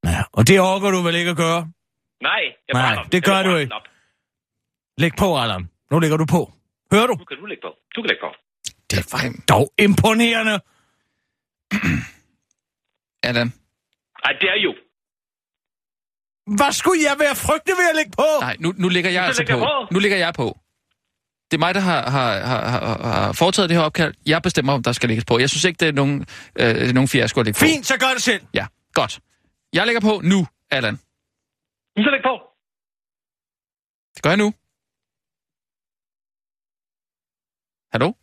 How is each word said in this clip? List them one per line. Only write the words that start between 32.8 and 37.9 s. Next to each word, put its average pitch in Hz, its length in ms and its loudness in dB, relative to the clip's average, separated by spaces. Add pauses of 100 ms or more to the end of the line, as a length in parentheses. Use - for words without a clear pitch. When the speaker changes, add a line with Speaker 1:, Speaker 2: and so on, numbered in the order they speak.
Speaker 3:
Det - 80 -20
gør 147 80 2
jeg 185 60 2
nu. 208 180 2 (3500)